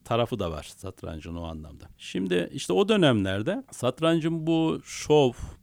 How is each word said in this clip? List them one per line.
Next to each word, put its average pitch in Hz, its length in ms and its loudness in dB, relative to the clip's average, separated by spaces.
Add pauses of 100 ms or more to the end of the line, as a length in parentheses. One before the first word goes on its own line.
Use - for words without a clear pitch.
tarafı 117 360 0
da 87 120 -2
var 76 120 -8 (140)
satrancın 85 580 -12
o 85 80 -8
anlamda. 78 420 -12 (120)
Şimdi 175 560 -2
işte 143 200 -4
o 190 160 4
dönemlerde 131 840 2
satrancın 160 760 0
bu 160 360 2
şov, 147 480 4 (320)